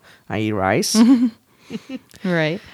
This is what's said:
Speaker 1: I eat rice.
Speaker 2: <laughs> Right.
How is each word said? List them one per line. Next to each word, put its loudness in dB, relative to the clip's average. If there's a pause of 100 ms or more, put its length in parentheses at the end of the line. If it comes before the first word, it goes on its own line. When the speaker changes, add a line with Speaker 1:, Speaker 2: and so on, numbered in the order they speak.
(300)
Speaker 1:
I -6
eat -2
rice. -2
Speaker 2:
<laughs> 8 (1160)
Right. -4 (120)